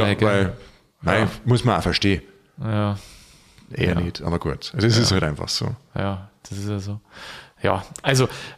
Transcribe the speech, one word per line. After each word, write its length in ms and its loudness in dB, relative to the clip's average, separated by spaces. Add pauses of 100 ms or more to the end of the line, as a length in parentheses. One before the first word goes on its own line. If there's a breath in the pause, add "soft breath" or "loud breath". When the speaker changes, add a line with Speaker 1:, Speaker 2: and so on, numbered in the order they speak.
Speaker 1:
gleich, 140 2
gell? 80 4
Speaker 2:
weil, 260 2 (480 loud breath)
nein, 220 2
Speaker 1:
Ja. 60 0 (140)
Speaker 2:
muss 220 4
man 120 4
auch 60 -2
verstehen. 380 2 (400)
Speaker 1:
Ja. 360 -2 (760 loud breath)
Speaker 2:
Eher 220 2
Speaker 1:
Ja. 80 2
Speaker 2:
nicht, 220 -6
aber 160 0
gut. 340 -6
Also 140 2
es 100 4
ist 140 2
Speaker 1:
Ja. 40 2
Speaker 2:
halt 100 2
einfach 220 -4
so. 280 -4 (200)
Speaker 1:
Ja, 360 -6 (180)
das 80 -10
ist 100 -6
ja 120 -4
so. 200 -8 (600 loud breath)
Ja, 220 2 (180)
also 260 4 (300 loud breath)